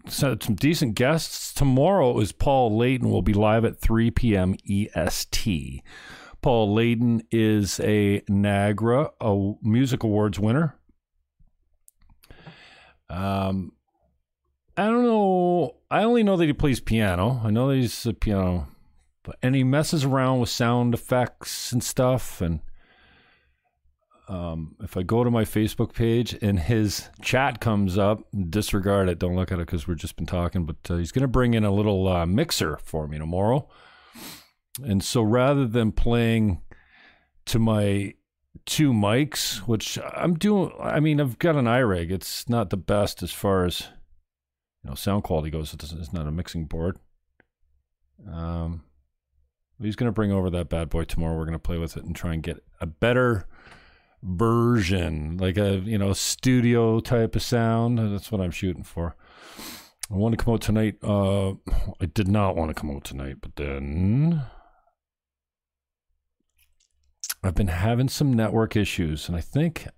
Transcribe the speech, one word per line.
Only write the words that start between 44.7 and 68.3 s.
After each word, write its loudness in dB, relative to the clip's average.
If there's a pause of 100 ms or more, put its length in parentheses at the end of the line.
you -12
know, -10
sound -2
quality -2
goes. -6
It -16
doesn't, -12
it's -10
not -6
a -4
mixing -6
board. -4 (1300)
Um, -6 (960)
he's -4
gonna -2
bring 0
over 2
that -4
bad -2
boy -2
tomorrow. -2
We're -4
gonna -4
play -4
with -6
it -12
and -8
try -6
and -4
get -10 (160)
a -8
better 0 (760)
version, 0
like 0
a, 2
you -4
know, 0
studio 2
type 0
of -2
sound. 2
That's -4
what 0
I'm -2
shooting -4
for. -8 (920)
I -8
want 2
to -4
come 2
out 0
tonight. 0
Uh, 2 (480)
I -2
did 0
not 2
want -2
to -8
come -6
out -10
tonight, -12
but -14
then 0 (3000)
I've -2
been 2
having 0
some 0